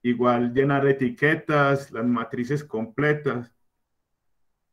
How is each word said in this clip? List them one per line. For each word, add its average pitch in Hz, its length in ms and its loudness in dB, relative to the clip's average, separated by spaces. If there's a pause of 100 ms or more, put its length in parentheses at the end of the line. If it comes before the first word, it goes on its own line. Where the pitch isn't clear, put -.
Igual 120 500 2
llenar 139 340 2
etiquetas, 139 1040 0
las 113 140 -6
matrices 123 580 -2
completas, 127 880 -2 (1200)